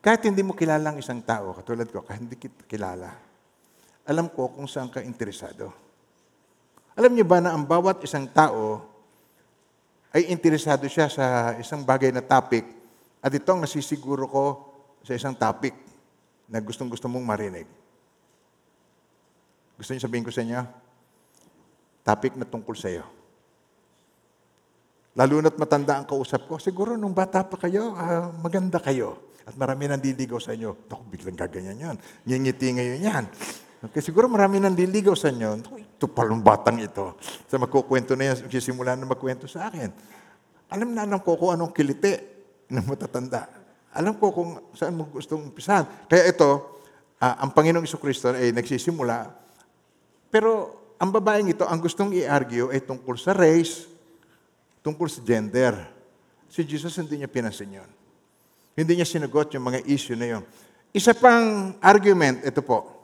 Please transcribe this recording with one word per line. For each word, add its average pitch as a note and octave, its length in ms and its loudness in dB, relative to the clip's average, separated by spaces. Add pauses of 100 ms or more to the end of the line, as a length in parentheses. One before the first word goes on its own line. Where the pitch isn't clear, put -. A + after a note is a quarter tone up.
Kahit A3 240 4
hindi G3 160 2
mo F#3 80 -4
kilala D3+ 400 0
ang C#3+ 80 -10
isang A#2+ 240 -10
tao, G2 320 -4
katulad A#2 320 -8
ko, G2 160 -12
kahit G#2+ 160 -14
hindi A#2+ 160 -14
kita - 320 -20
kilala, F2+ 400 -10 (960)
alam E3 240 -2
ko B2+ 240 -6
kung C3+ 160 -14
saan B2+ 240 -10
ka C3 80 -8
interesado. G#2 720 -12 (1200)
Alam A#3+ 240 6
niyo A3 80 6
ba F3 160 6
na E3+ 160 0
ang D3 80 -4
bawat F3+ 400 2
isang C#3 240 -6
tao G#2+ 560 2 (1300)
ay E3 160 4
interesado D#3 640 2
siya D#3 160 2
sa B2 480 0
isang C3 320 -6
bagay C3 240 4
na B2 80 -2
topic, B2 480 2 (560)
at C3+ 80 0
ito C#3+ 160 -2
ang F3+ 160 2
nasisiguro C#3 640 -6
ko C3+ 160 0 (560)
sa B2 160 -6
isang C3+ 160 -6
topic A#2+ 400 -2 (800)
na A2+ 80 -4
gustong-gusto A#2 480 -10
mong B2 160 -6
marinig. G2+ 400 -6 (2250)
Gusto G#2 160 -14
niyo B2+ 80 -8
sabihin A#2 240 -4
ko - 0 -
sa A#2 160 -4
inyo? A#2+ 160 -4 (1400)
Topic G#2+ 320 -2
na B2 80 -10
tungkol A2+ 320 -10
sa F#2+ 160 -8
iyo. E2+ 160 -10 (2000)
Lalo C#3 240 4
na't D#3 160 2
matanda C#3+ 400 0
ang C#3 80 -6
kausap C3+ 400 -4
ko, D#3 160 -10
"Siguro G#3 400 -4
nung G3 160 -4
bata F#3 240 0
pa F#3+ 160 -6
kayo, G3 400 -4
ah, E3+ 320 -2
maganda E3+ 480 -4
kayo C3+ 560 -4 (100)
at A2+ 140 -20
marami C3+ 320 -2
nang C3+ 140 -2
diligaw B2+ 340 -4
sa A2+ 160 -8
inyo." A2+ 320 -10
Ako, G#2 240 -16
biglang F2+ 300 -12
gaganyan F#2 420 -10
yan. D3+ 160 -10 (320)
Ngingiti C3 480 0
ngayon B2 240 -4
yan. F3+ 240 -2 (640)
Okay, D3+ 160 -4
"Siguro G#3 240 4
marami G3 320 4
nang G3 160 2
diligaw F#3 400 2
sa C#3+ 160 0
inyo." A2+ 320 -4 (160)
Ito, - 300 -6
palang A2+ 340 0
batang A2+ 380 6
ito. G2 340 -8 (300)
So, C3+ 100 -2
magkukwento B2+ 640 0
na C3+ 160 0
yan, B2 160 -10
sisimula B2+ 480 -4
na C3 100 -10
magkwento C3 400 -6
sa F#3+ 220 -10
akin. C#3+ 180 -10 (840)
Alam A#3 180 -6
na G#3+ 160 -4
alam G3 140 -2
ko E3 160 2
kung E3+ 180 0
anong E3+ 160 -4
kiliti D#3 420 0 (540)
ng B2 160 -2
matatanda. B2+ 640 -6 (460)
Alam G#3 240 -2
ko G#3 160 2
kung E3+ 160 -4 (240)
saan E3 240 -4
mo D#3 100 -6
gustong D3 320 -8
umpisahan. D3+ 460 0 (240)
Kaya F3 160 8
ito, C#3+ 560 4 (400)
ah, B2 160 2
ang C3+ 160 -4
Panginoong D#3+ 320 6
Jesucristo C3 480 -2
ay B2 160 2
nagsisimula. A#2+ 800 -2 (1040)
Pero G#3+ 480 2 (160)
ang F#3+ 160 0
babaeng G#3 400 2
ito, - 80 -2
ang E3 160 0
gustong E3+ 320 -2
i-argue C3 640 0
ay C3+ 80 -2
tungkol B2+ 320 -8
sa D3 160 -2
race, E3+ 560 4 (920)
tungkol D3+ 260 -2
sa C3+ 160 -8
gender. A#2+ 560 2 (720)
Si E3 160 -4
Jesus, D3+ 320 -8
hindi D3 240 -6
niya C3+ 80 -10
pinansin G#2+ 400 -6
yun. F#2+ 200 -20 (840)
Hindi E3 240 2
niya E3+ 80 2
sinagot D3 480 -2
yung B2+ 160 -4
mga B2+ 160 -4
issue C3 320 -2
na A#2+ 80 -4
yun. A2+ 160 -4 (480)
Isa A3 240 4
pang A3 640 4
argument, F#3 640 6
ito C#3 180 0
po. A#2+ 300 0 (140)